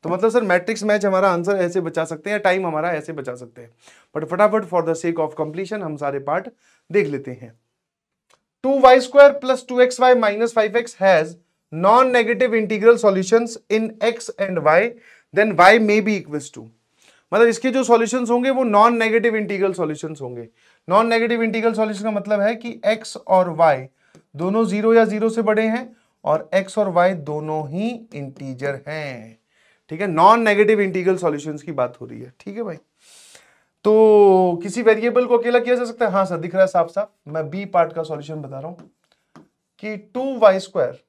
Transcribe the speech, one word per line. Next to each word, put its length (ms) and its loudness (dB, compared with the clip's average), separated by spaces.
तो 60 -6
मतलब 200 0
सर 120 0
मैट्रिक्स 420 -2
मैच 220 0
हमारा 240 2
आंसर 260 -2
ऐसे 240 -2
बचा 240 -4
सकते 260 -10
हैं, 100 -2
टाइम 260 0
हमारा 260 -4
ऐसे 200 -8
बचा 220 -10
सकते 280 -20
हैं, 80 -20
but 120 -6
फटाफट 400 0
for 160 -2
the 140 -2
sake 240 -6
of 160 -4
completion 460 -8
हम 140 -10
सारे 240 -6
पार्ट 280 -4
देख 180 0
लेते 240 -10
हैं। 200 -20
टू 160 0
वाई 200 8
स्क्वायर 340 6
प्लस 340 -4
टू 120 -4
एक्स 200 2
वाई 160 6
माइनस 380 -2
फ़ाइव 220 0
एक्स 220 -6
has 360 2
non-negative 840 2
integral 440 2
solutions 600 0
in 200 -2
x 340 -4
and 260 -4
y, 160 4
then 240 2
y 140 10
may 200 2
be 140 0
equals 340 -8
to, 160 -18
मतलब 140 4
इसके 240 0
जो 140 0
सॉल्यूशंस 460 2
होंगे 200 0
वो 140 0
नॉन 320 4
नेगेटिव 400 0
इंटीग्रल 380 -4
सॉल्यूशंस 460 -8
होंगे। 280 -14
नॉन 180 2
नेगेटिव 360 0
इंटीग्रल 320 -2
सॉल्यूशन 300 -4
का 60 -4
मतलब 300 -4
है 160 0
कि 300 -14
एक्स 320 -4
और 340 0
वाई 340 2
दोनों 320 -2
ज़ीरो 280 0
या 100 6
ज़ीरो 260 -2
से 120 -4
बड़े 200 0
हैं 220 -4
और 300 -2
एक्स 240 -2
और 120 0
वाई 240 2
दोनों 460 -8
ही 180 -6
इंटीजर 720 -10
हैं, 520 -12
ठीक 100 -10
है। 60 -2
नॉन 360 4
नेगेटिव 380 2
इंटीग्रल 360 -2
सॉल्यूशंस 460 -6
की 100 -14
बात 280 -6
हो 60 -14
रही 140 -16
है, 200 -20
ठीक 160 -14
है 60 -10
भाई। 140 -10
तो 800 6
किसी 200 -6
वेरिएबल 440 2
को 120 2
अकेला 200 0
किया 160 0
जा 100 -4
सकता 220 -4
है? 60 -2
हाँ 140 0
सर, 100 -6
दिख 180 -10
रहा 80 2
है 60 4
साफ 220 0
साफ। 200 -8
मैं 220 -8
बी 160 -10
पार्ट 260 0
का 100 -8
सॉल्यूशन 400 -10
बता 180 -14
रहा 80 -14
हूं 720 -20
कि 140 -10
टू 240 -6
वाई 220 4
स्क्वायर 480 -6